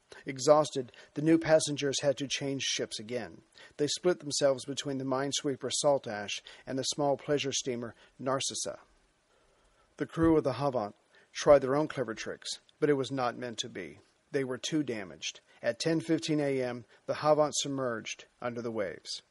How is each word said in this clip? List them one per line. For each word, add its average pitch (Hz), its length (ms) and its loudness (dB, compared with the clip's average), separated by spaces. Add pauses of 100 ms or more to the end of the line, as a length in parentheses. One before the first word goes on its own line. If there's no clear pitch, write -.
(260)
Exhausted, 143 680 4 (220)
the 143 80 -4
new 160 160 6
passengers 147 640 2
had 139 160 2
to 139 100 -6
change 139 340 -4
ships - 380 -4
again. 110 400 -8 (380)
They 147 80 2
split 170 340 0
themselves 139 460 0
between 139 320 -6
the 135 60 -4
minesweeper 135 680 -4
Saltash 117 680 0 (240)
and 131 120 -4
the 127 60 -4
small 143 320 0
pleasure 139 340 -2
steamer 120 440 -6 (240)
Narcissa. 127 600 -4 (1160)
The 147 100 -4
crew 165 300 4
of 151 80 4
the 135 80 0
Havant 117 400 -2 (400)
tried 143 300 8
their 131 120 0
own 151 140 2
clever 113 260 -4
tricks, - 460 -10 (180)
but 151 120 4
it 143 60 6
was 131 140 -2
not 123 280 0
meant 123 200 -6
to 120 100 -6
be. 98 300 -10 (320)
They 139 140 0
were 127 140 -4
too 151 240 -2
damaged. 104 580 -8 (220)
At 120 180 -2
ten 165 200 2
fifteen 160 400 0
A 139 220 0
M, 123 220 -4 (220)
the 135 80 -2
Havant 151 400 4
submerged 127 720 -4 (140)
under 120 200 -6
the 117 100 -6
waves. 98 600 -6